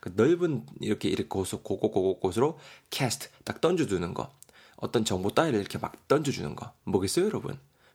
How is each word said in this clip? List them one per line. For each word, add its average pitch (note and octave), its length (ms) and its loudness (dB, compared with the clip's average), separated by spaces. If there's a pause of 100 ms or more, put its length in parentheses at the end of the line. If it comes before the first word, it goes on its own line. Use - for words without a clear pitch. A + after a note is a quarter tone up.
그 F2+ 160 -8
넓은 D#3+ 480 4 (160)
이렇게, G#2 300 -2
이렇게 G2 180 -2
곳-, G2 340 -4
곳-, - 160 -4
곳-, G#2+ 140 2
곳-, F#2+ 280 2
곳으로 A#2 380 2 (300)
캐스트, - 400 -4 (160)
딱 - 160 -6
던져두는 B2+ 540 0
거. - 180 -6 (440)
어떤 A2+ 280 0
정보 G2 300 0
따위를 C#3+ 260 2
이렇게 - 180 -6
막 - 300 -10
던져주는 C#3 480 0
거. - 160 -12 (120)
뭐겠어요, G2+ 420 2
여러분? D#3+ 320 -4 (360)